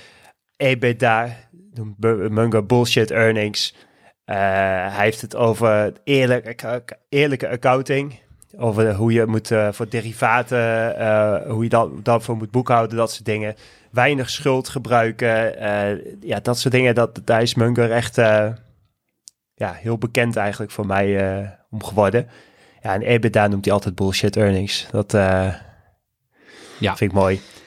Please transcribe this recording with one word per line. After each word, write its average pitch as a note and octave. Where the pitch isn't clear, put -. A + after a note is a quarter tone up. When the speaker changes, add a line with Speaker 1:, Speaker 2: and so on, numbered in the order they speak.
Speaker 1:
ebitda, A#2+
noemt G#2+
Bu-, A2
Munger A2
bullshit A#2+
earnings. A2
Eh, G2
hij G2+
heeft G#2+
het -
over G#2+
eerlijk-, B2
eerlijke C#3+
accounting. C3+
Over A2
hoe A2+
je A2+
moet, A2
eh, G#2+
voor A2
derivaten, A#2
eh, G#2+
hoe A2+
je A#2
dat, G2+
dat A#2
voor A#2
moet G#2+
boekhouden, A#2
dat A2+
soort -
dingen. G#2+
Weinig C3
schuld C3
gebruiken, A2+
eh, G#2
ja, G#2+
dat A#2+
soort B2+
dingen. B2+
Dat, A#2
daar A2+
is A#2
Munger A#2
echt, A#2+
eh, G#2+
ja, F#2+
heel A2
bekend A#2
eigenlijk G#2
voor G#2
mij, G2
eh, G2+
om A2
geworden. G#2
Ja, G#2
en G2+
ebitda A2
noemt G2
hij G2
altijd G2
bullshit G2
earnings. G2
Dat, G#2+
eh, F#2+
Speaker 2:
Ja. F#2+
Speaker 1:
vind G2+
ik F#2+
mooi. F#2+